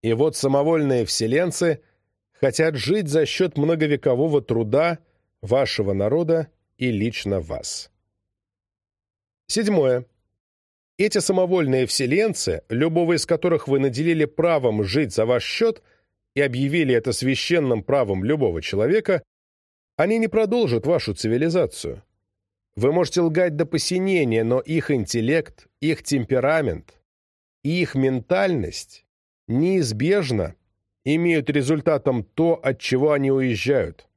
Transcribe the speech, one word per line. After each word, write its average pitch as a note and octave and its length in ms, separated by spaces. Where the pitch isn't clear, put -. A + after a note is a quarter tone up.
И A2+ 100
вот D3 220
самовольные C#3 680
вселенцы D3+ 760
хотят D#3 440
жить D#3 320
за D3+ 180
счет F3+ 320
многовекового D3 880
труда B2+ 560
вашего G#2+ 520
народа D#3 580
и B2+ 140
лично G2 500
вас. - 480
Седьмое. D3+ 580
Эти G#3 220
самовольные F3 640
вселенцы, C#3 840
любого E3 440
из - 140
которых E3 400
вы C#3 120
наделили D3 460
правом C3+ 580
жить G#2+ 300
за A2+ 140
ваш B2 160
счет - 400
и C#3 80
объявили C#3 540
это A#2 180
священным C3 680
правом G2+ 400
любого A2 400
человека, D#3+ 580
они G3+ 220
не A3+ 100
продолжат G#3 600
вашу D3 260
цивилизацию. B2+ 880
Вы A#2+ 160
можете F3 300
лгать E3 340
до D#3 120
посинения, D#3+ 760
но B2 160
их D#3 300
интеллект, B2 800
их D3+ 200
темперамент C3 1000
и E3 180
их C#3 120
ментальность C3+ 1120
неизбежно C3+ 1080
имеют D#3+ 460
результатом C#3 720
то, E3 400
от C3+ 160
чего C#3 320
они C#3 200
уезжают. B2 840